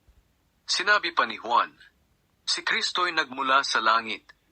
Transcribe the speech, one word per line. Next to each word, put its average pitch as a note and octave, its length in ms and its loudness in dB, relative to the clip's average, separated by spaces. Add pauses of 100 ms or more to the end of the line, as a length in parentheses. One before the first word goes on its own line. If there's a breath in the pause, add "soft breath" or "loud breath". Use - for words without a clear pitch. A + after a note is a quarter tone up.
(640)
Sinabi G3 480 0
pa B2+ 160 0
ni A2 80 -8
Juan, G#2+ 400 0 (720)
"Si - 160 -2
Kristo'y F#3 480 0
nagmula C3+ 560 0
sa A2+ 160 0
langit, A2 480 0 (200)